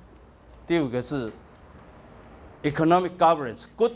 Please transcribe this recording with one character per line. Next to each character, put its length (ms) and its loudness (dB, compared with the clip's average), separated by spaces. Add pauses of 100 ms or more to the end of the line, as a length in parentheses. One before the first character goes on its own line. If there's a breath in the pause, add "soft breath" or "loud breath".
(640)
第 140 0
五 100 0
个 140 -4
是 280 -6 (1300)
economic 560 2
governance，good 760 0